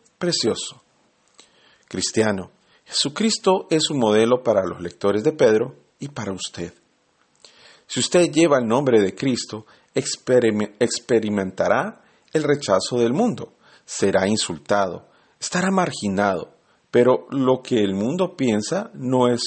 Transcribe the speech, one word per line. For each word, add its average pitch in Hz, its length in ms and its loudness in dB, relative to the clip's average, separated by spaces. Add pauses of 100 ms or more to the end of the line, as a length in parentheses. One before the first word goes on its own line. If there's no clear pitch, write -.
(180)
precioso. - 640 -4 (1080)
Cristiano, 95 640 -2 (340)
Jesucristo - 840 -2
es 156 200 0
un 147 100 -4
modelo 113 440 4
para 101 220 2
los 90 160 -8
lectores 101 420 -2
de 151 80 2
Pedro 123 440 2 (240)
y 143 100 -12
para 104 240 -8
usted. 90 400 -12 (1120)
Si - 120 -6
usted 170 320 2
lleva 147 260 4
el 123 100 0
nombre 120 320 4
de 95 140 2
Cristo, 113 540 -6 (260)
experim-, 117 880 0
experimentará 107 1200 -2 (300)
el 156 100 0
rechazo 131 540 0
del 120 160 2
mundo. 196 400 -2 (320)
Será 95 420 0
insultado, 98 800 -2 (320)
estará 180 300 -2
marginado, 101 880 -2 (340)
pero 123 400 2
lo 131 320 0
que 110 220 0
el 98 100 0
mundo 160 420 -4
piensa 131 600 -2
no 127 320 0
es 120 200 0